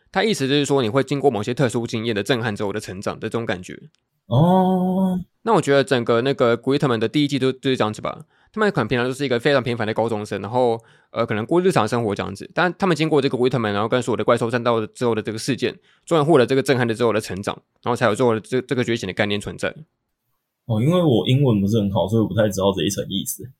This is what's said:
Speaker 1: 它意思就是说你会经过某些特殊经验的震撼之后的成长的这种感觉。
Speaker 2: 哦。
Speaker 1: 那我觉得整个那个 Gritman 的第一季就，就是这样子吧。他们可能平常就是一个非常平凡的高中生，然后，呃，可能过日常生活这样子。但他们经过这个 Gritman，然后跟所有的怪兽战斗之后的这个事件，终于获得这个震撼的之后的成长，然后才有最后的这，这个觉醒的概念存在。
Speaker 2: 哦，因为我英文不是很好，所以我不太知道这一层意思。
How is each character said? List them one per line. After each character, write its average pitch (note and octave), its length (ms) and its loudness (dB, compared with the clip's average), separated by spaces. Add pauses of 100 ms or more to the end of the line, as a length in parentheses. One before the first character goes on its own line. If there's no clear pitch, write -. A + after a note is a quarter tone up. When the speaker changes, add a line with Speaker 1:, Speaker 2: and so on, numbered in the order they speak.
(100)
Speaker 1:
它 F#3+ 140 0
意 A3 80 2
思 C3+ 160 -2
就 C3+ 60 2
是 D3 100 2
说 C#3 180 2
你 A2+ 60 0
会 C3 140 2
经 C#3 180 -4
过 C3+ 100 0
某 G#2+ 120 -4
些 A#2 100 -4
特 B2 160 0
殊 A#2 180 -4
经 A2+ 200 -6
验 A#2 80 -2
的 G2+ 80 0
震 A#2 200 0
撼 A2 140 -4
之 G2+ 60 -8
后 G2+ 100 -4
的 G#2 80 -8
成 G2 200 -10
长 G2+ 200 -6
的 A2 80 -8
这 A#2 100 -4
种 A#2 60 -6
感 G2 180 -6
觉。 - 280 -18 (360)
Speaker 2:
哦。 F#3 960 2 (220)
Speaker 1:
那 C4+ 100 0
我 F#3 80 4
觉 C#3 140 2
得 C#3 100 4
整 B2 220 0
个 A#2 160 2
那 C3+ 100 0
个 A#2+ 240 2
Gritman C3 420 0
的 A2 80 0
第 D3 160 0
一 C#3+ 60 2
季 C#3 100 -2
就， C3 140 0
就 C3 160 -6
是 C3 80 2
这 A2+ 80 0
样 G#2+ 80 0
子 - 80 -12
吧。 - 240 -8 (260)
他 - 80 -10
们 G#3 120 2
可 F3 100 0
能 A2 80 -2
平 C3 80 0
常 A#2+ 100 0
就 B2+ 60 -2
是 C3 120 -6
一 C3+ 40 -2
个 A#2 100 0
非 D3 140 2
常 C3+ 100 4
平 A#2+ 140 -4
凡 A2 100 -4
的 A2 60 -2
高 A2+ 160 0
中 G#2+ 160 -4
生， G#2 160 -6
然 G2+ 100 -8
后， A#2+ 320 0 (280)
呃， A2+ 160 -2
可 A2+ 80 -4
能 G#2+ 100 -2
过 E3+ 160 2
日 F#3 100 2
常 A#2+ 160 2
生 A#2+ 160 -2
活 G#2 120 -2
这 G2 80 -4
样 F#2+ 120 -8
子。 - 200 -16
但 D#3+ 240 0
他 G3+ 80 0
们 E3+ 100 2
经 D#3 140 0
过 D3+ 100 4
这 C3 80 2
个 C3 80 -2
Gritman， A#2 360 0
然 G2+ 100 0
后 A2+ 60 -2
跟 B2+ 120 0
所 A#2+ 120 -2
有 G#2 40 0
的 G#2 80 -4
怪 A#2+ 140 4
兽 A#2 120 -2
战 A#2+ 120 -2
斗 A#2 240 0
之 - 180 -6
后 A#2 100 2
的 G#2+ 60 -2
这 A2 100 -6
个 A2 80 -8
事 - 160 -4
件， A2 240 -4 (280)
终 E3+ 120 2
于 D3 40 4
获 D3+ 160 6
得 A#2+ 80 6
这 C3+ 80 0
个 C3+ 80 4
震 B2+ 160 2
撼 B2 100 0
的 A2+ 60 -2
之 G#2 80 -4
后 A2+ 100 4
的 G#2+ 80 0
成 G2 220 -8
长， - 180 -6 (220)
然 A#2 100 -2
后 A#2+ 40 0
才 A#2+ 100 2
有 G#2 80 2
最 B2 100 2
后 A#2+ 80 4
的 A2 80 -2
这， B2+ 220 -2
这 C3+ 120 -6
个 B2 80 2
觉 A#2 140 0
醒 - 100 -6
的 A2+ 60 -6
概 G#2 140 0
念 G#2 120 -2
存 F#2+ 200 -10
在。 - 160 -4 (880)
Speaker 2:
哦， G#2+ 160 0
因 B2+ 100 2
为 F3+ 120 2
我 B2+ 260 4
英 C3 140 4
文 A#2 180 4
不 G2 60 2
是 A2 120 2
很 G2+ 140 0
好， F#2 160 0
所 A2+ 100 2
以 A2+ 40 4
我 G2+ 40 2
不 F2+ 80 -6
太 A2 140 2
知 F#2+ 120 -4
道 G2 140 2
这 F2+ 100 -2
一 F2 40 0
层 - 220 -4
意 F#2+ 160 -4
思。 - 180 -10 (160)